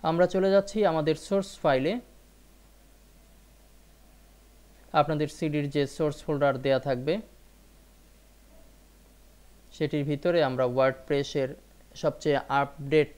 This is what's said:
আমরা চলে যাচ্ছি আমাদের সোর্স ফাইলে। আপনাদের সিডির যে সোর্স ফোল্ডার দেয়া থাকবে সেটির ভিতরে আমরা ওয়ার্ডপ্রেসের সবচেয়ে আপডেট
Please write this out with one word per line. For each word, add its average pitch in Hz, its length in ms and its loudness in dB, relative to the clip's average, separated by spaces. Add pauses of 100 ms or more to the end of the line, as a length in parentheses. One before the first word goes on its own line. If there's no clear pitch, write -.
আমরা 165 260 4
চলে 190 200 2
যাচ্ছি 196 240 2 (140)
আমাদের 156 240 0 (100)
সোর্স 196 240 -2 (120)
ফাইলে। 143 300 2 (3000)
আপনাদের 147 360 0
সিডির 147 380 -2
যে 147 80 2 (140)
সোর্স 151 280 -2
ফোল্ডার 143 300 0 (100)
দেয়া 135 240 2
থাকবে 135 260 -2 (2500)
সেটির 147 340 -2
ভিতরে 170 280 0 (100)
আমরা 127 160 0 (100)
ওয়ার্ডপ্রেসের 135 760 0 (520)
সবচেয়ে 147 360 0 (220)
আপডেট 143 580 0